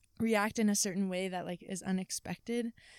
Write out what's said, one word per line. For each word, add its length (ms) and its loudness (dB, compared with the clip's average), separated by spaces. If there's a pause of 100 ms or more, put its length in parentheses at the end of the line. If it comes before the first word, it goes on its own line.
(180)
react 400 2
in 120 6
a 40 4
certain 360 0
way 180 0
that, 160 -4
like, 180 -6
is 200 -6
unexpected. 880 -4 (260)